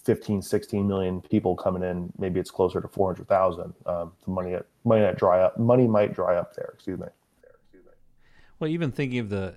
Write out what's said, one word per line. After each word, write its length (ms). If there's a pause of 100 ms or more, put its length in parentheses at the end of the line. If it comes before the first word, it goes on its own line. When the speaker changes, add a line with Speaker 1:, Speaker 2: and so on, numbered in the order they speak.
Speaker 1:
fifteen, 380
sixteen 460
million 340
people 340
coming 280
in, 340
maybe 220
it's 120
closer 280
to 80
four 220
hundred 180
thousand. 460 (120)
Um, 260 (120)
the 80
money, 240 (280)
money 180
might 160
dry 240
up, 160
money 300
might 260
dry 220
up 200
there, 200
excuse 240
me. 80 (1500)
Speaker 2:
Well, 100
even 220
thinking 280
of 100
the, 280